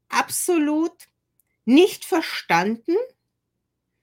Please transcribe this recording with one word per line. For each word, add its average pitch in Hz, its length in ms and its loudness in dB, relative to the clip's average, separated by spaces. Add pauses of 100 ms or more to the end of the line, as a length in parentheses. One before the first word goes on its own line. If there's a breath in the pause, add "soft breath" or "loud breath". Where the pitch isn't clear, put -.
absolut 311 840 -2 (720)
nicht 294 400 4
verstanden, 233 920 -2 (1080)